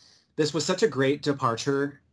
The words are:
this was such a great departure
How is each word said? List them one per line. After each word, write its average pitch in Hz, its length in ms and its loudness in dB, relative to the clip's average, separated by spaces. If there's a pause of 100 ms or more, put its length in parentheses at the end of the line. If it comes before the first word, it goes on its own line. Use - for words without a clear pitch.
(360)
this 151 180 0
was 160 120 -2
such 180 180 0
a 226 40 4
great 135 340 2
departure 139 800 -2 (120)